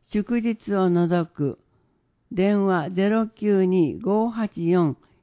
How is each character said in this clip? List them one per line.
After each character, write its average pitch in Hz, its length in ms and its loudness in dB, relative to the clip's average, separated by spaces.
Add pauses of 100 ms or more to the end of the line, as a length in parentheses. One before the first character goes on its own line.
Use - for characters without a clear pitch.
(140)
祝 226 260 -2
日 220 340 -4
を 190 140 2
除 175 420 0
く。 143 280 -6 (720)
電 196 340 0
話 185 280 -2
ゼ 190 180 0
ロ 220 160 0
九 202 400 0
二 180 340 0
五 220 300 -2
八 214 360 -6
四 170 300 2 (260)